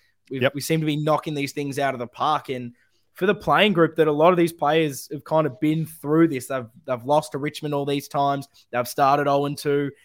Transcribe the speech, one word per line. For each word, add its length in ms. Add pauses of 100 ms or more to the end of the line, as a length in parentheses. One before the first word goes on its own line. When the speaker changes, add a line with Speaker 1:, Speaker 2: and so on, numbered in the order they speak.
(300)
Speaker 1:
We've, 120
Speaker 2:
Yep. 120
Speaker 1:
we 60
seem 200
to 60
be 100
knocking 380
these 180
things 260
out 160
of 60
the 60
park. 420
And 240 (420)
for 120
the 80
playing 400
group, 220
that 120
a 40
lot 200
of 60
these 140
players 600
have 120
kind 220
of 140
been 260
through 420
this. 200
They've, 180 (200)
they've 180
lost 280
to 60
Richmond 360
all 120
these 220
times. 400 (220)
They've 180
started 400
oh 180
and 100
two 340 (140)